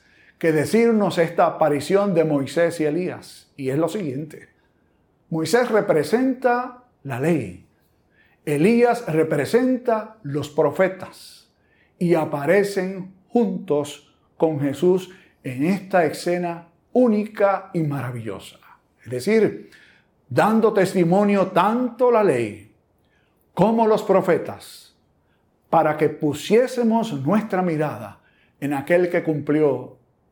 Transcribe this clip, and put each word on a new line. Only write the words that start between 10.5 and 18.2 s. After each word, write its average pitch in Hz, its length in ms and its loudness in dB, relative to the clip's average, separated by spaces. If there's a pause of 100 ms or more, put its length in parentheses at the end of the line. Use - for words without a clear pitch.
y 175 160 2
aparecen 180 1000 -2 (140)
juntos 175 840 -4 (220)
con 160 240 0
Jesús 180 500 0 (340)
en 131 220 -6
esta 180 400 0
escena 170 640 -4 (260)
única 208 800 0
y 170 80 -2
maravillosa. 120 800 -8 (440)